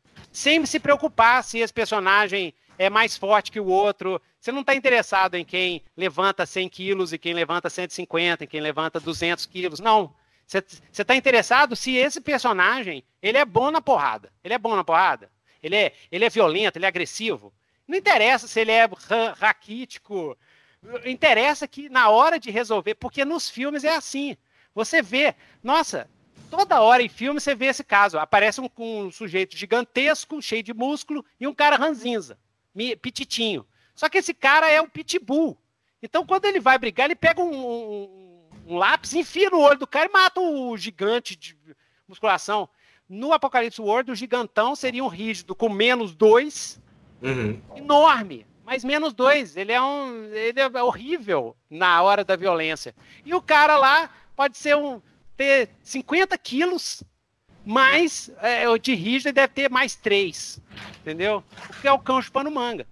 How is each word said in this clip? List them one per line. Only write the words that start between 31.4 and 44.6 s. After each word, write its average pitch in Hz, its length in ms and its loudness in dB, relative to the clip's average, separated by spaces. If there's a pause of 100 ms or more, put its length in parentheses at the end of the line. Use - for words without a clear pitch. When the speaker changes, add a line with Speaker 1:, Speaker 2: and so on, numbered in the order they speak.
Speaker 1:
e 254 60 -6
um 285 80 -6
cara 294 220 4
ranzinza, 240 600 -4 (360)
mi-, 226 200 -6
pititinho. 226 720 -6 (280)
Só 311 140 -2
que 381 100 -2
esse 349 140 -2
cara 311 380 4
é 302 100 6
um 320 80 -2
pitbull. 302 720 -4 (440)
Então, 311 220 -2
quando 381 200 0
ele 403 160 0
vai 262 180 4
brigar, 240 280 -2
ele 320 100 -2
pega 330 260 2
um, 339 100 -4
um, 208 880 -12 (280)
um 170 80 -6
lápis, 226 380 0
enfia 359 360 0
no 349 100 4
olho 285 180 6
do 269 80 -8
cara 311 220 0
e 403 40 -20
mata 381 280 2
o 269 360 -4
gigante 208 580 -4
de 160 220 -20 (500)
musculação. 196 640 -2 (400)
No 226 240 -4
Apocalipse 247 480 0
World, 226 320 -2
o - 20 -8
gigantão 233 600 -2